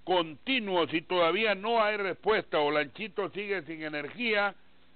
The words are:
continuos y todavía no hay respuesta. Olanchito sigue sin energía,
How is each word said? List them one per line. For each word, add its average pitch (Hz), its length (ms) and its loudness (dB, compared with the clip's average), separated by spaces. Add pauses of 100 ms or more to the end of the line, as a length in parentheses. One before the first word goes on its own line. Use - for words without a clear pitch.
continuos 175 880 0
y 165 100 -2
todavía 185 520 2
no 220 280 0
hay 214 140 2
respuesta. 190 600 0
Olanchito 151 720 0
sigue 196 320 -4
sin 156 200 -12
energía, 190 720 -2 (420)